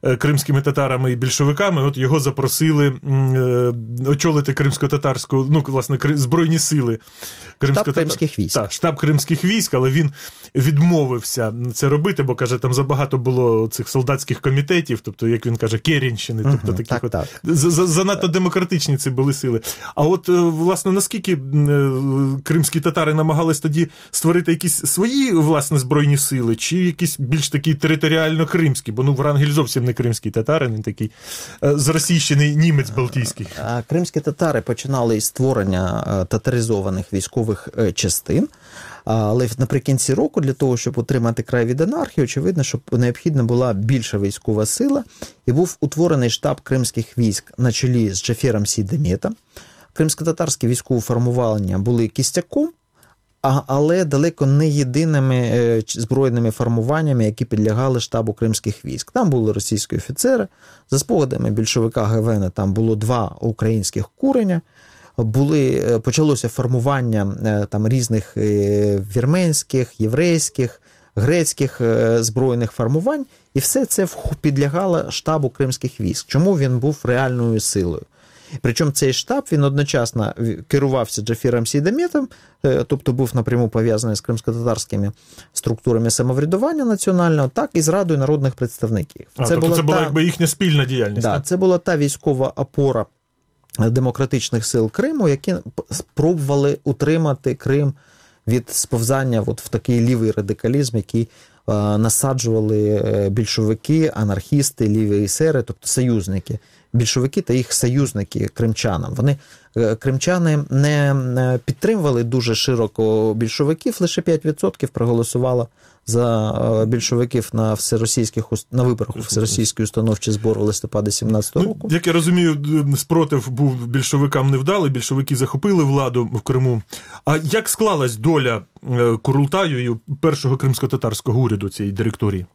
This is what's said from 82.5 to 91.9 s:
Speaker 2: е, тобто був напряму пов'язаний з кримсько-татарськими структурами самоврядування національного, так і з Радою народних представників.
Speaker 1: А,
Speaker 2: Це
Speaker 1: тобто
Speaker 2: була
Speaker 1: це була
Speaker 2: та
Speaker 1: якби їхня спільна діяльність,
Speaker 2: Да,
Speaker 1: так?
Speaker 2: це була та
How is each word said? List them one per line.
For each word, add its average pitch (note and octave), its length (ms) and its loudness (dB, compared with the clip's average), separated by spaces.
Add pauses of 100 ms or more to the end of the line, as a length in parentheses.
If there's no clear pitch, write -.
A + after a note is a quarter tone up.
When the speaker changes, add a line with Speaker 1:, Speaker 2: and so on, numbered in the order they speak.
Speaker 2:
е, C3+ 200 2
тобто C3+ 280 -2
був B2 220 0
напряму A#2+ 340 2
пов'язаний A2 480 0
з - 40 -6
кримсько-татарськими A2+ 920 -4 (400)
структурами A#2 580 0
самоврядування F3 760 0
національного, F3 640 2
так - 260 -2
і E3+ 60 2
з D3+ 80 2
Радою E3 320 2
народних C3+ 340 2
представників. A2+ 720 -4 (100)
Speaker 1:
А, B2 80 -2
Speaker 2:
Це E3 100 2
Speaker 1:
тобто D#3+ 120 2
Speaker 2:
була E3+ 100 4
Speaker 1:
це E3 60 2
була D3+ 160 2
Speaker 2:
та E3 60 2
Speaker 1:
якби D#3 200 0
їхня E3+ 220 0
спільна D3+ 380 2
діяльність, A#2 380 0
Speaker 2:
Да, A2 120 2
Speaker 1:
так? C#3+ 120 -2
Speaker 2:
це F3+ 100 -2
була F#3 220 4
та F3 180 0